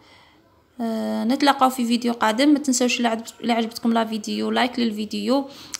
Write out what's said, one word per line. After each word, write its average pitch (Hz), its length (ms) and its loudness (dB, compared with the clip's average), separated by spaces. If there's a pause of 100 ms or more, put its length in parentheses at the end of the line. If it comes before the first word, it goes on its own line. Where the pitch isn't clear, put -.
(800)
آه، 220 440 -2
نتلاقاو 269 460 2
في 240 160 -2
فيديو 240 260 0
قادم. 226 360 2
ما 294 100 6
تنساوش 254 420 0
إلا 240 80 2
عجبت-، 226 320 -6
إلا 233 140 0
عجبتكم 226 380 -2
لا 226 120 2
فيديو، 214 460 -4
لايك 240 280 0
للفيديو، 220 680 -2 (320)